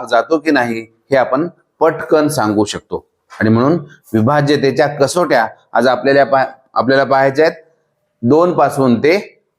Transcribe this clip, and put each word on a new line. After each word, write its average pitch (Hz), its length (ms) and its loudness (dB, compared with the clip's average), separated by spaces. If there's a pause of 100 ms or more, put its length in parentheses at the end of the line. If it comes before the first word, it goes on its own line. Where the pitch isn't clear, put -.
(100)
जातो 120 280 0
की 151 120 -4
नाही 120 300 -2 (300)
हे 139 60 0
आपण 131 320 -2 (320)
पटकन 156 480 0
सांगू 107 360 0
शकतो. - 440 -10 (320)
आणि 107 100 2
म्हणून 123 220 2 (400)
विभाज्यतेच्या 139 760 0
कसोट्या 139 600 0 (240)
आज 120 160 2
आपल्याला 135 360 2
पा-, 131 200 0 (300)
आपल्याला 131 300 0
पाहायच्या 135 420 2
आहेत. 175 100 -2 (680)
दोन 156 300 2
पासून 135 460 0
ते 165 440 -2 (160)